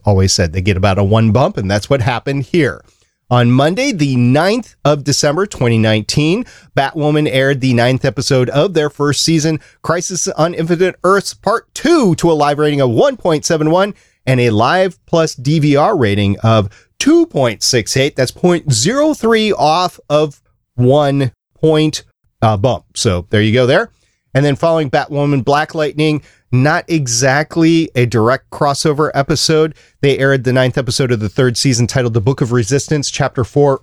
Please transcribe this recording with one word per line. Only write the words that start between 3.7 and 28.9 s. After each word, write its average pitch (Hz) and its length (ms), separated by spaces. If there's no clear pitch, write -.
the 143 240
ninth 147 600
of 147 180
December, 147 440
twenty 120 320
nineteen, 147 640
Batwoman 151 500
aired 135 340
the 131 120
ninth 123 320
episode 127 460
of 160 240
their 151 160
first 143 320
season, 160 360
Crisis 170 460
on 175 260
Infinite 175 500
Earths 190 300
Part - 400
two, 269 420
to 170 160
a - 20
live 147 260
rating 147 200
of 131 120
one 226 260
point 160 260
seven 156 280
one 190 240
and 131 120
a 120 120
live 160 560
plus 160 260
D 139 240
V 147 180
R 160 220
rating 101 440
of 110 280
two 330 260
point 127 380
six - 340
eight. 139 180
That's 127 160
point 175 400
zero 247 440
three 220 360
off 165 480
of 151 300
one 139 560
point, 156 440
uh, 110 140
bump. 104 360
So 90 380
there 107 100
you 107 120
go 123 120
there. 170 240
And 135 80
then 143 120
following 160 340
Batwoman, 143 560
Black 147 300
Lightning 151 480
not 147 340
exactly 156 1080
a 123 100
direct 120 460
crossover 147 640